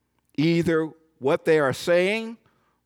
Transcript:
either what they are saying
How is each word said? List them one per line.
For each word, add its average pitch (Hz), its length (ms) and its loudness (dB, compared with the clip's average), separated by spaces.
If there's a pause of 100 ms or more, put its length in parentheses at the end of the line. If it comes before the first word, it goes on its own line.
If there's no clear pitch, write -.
(360)
either 160 540 0 (300)
what 135 240 -2
they 156 160 4
are 135 120 2
saying 202 640 -2 (500)